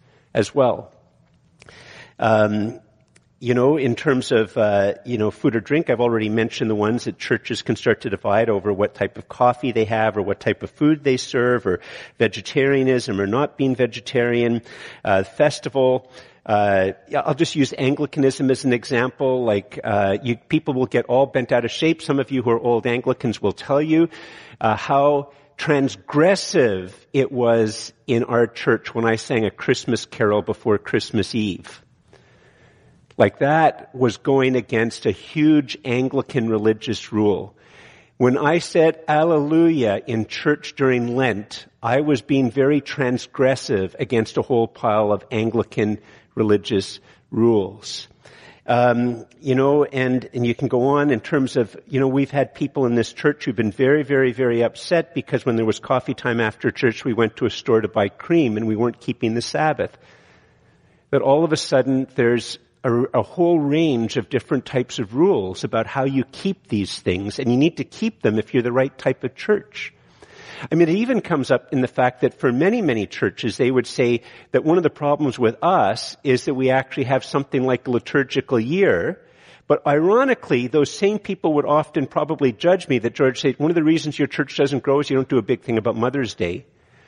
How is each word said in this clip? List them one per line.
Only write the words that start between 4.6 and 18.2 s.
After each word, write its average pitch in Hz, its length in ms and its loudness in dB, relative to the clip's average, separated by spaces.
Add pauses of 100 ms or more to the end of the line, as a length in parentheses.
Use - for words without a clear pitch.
you 120 140 -4
know, 107 120 0
food 131 240 -2
or 113 60 -2
drink, 147 300 -2
I've 117 100 0
already 113 300 0
mentioned 113 400 -2
the 110 40 0
ones 107 300 0
that - 140 -8
churches - 420 -4
can 113 160 -2
start - 240 0
to 127 80 -8
divide 104 400 0
over 101 240 0
what 98 220 -2
type - 240 -6
of - 100 -18
coffee 123 420 0
they 113 140 0
have 110 320 0
or 104 60 0
what 98 180 -6
type - 220 -2
of 98 80 -10
food 151 340 0
they 131 140 2
serve 123 480 0
or 90 140 0 (360)
vegetarianism 131 1040 0
or 101 60 0
not 131 320 -2
being 135 160 0
vegetarian, 120 880 -2 (420)
uh, 98 200 0
festival. 131 840 0 (360)
Uh, 101 460 2 (140)
yeah, 143 140 -4
I'll 147 140 -2
just 156 200 -2
use 139 220 0
Anglicanism 139 760 0